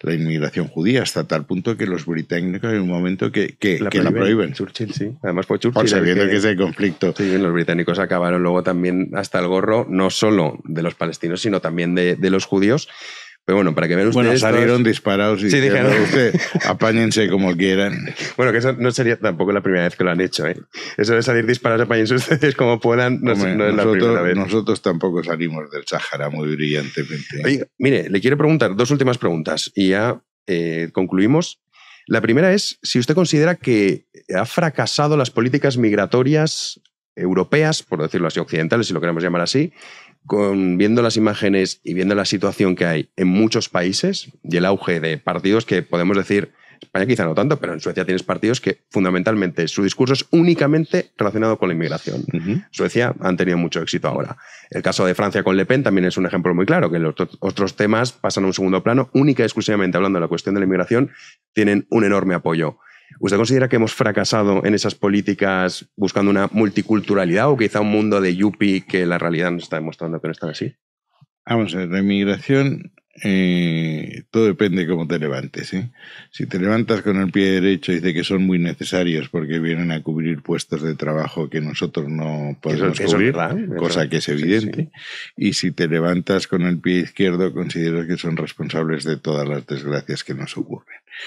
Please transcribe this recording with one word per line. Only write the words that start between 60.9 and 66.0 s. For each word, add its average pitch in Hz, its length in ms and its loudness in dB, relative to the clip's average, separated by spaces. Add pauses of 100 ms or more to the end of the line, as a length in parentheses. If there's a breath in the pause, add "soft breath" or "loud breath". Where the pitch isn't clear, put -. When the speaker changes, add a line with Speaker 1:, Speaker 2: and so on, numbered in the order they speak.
Speaker 2:
tienen 101 380 2
un 113 140 4
enorme 95 300 2
apoyo. 80 440 -2 (420 loud breath)
¿Usted 98 160 0
considera 123 320 2
que - 80 2
hemos 113 180 2
fracasado 101 720 2
en 104 100 4
esas 98 220 0
políticas 98 1000 0
buscando 101 360 2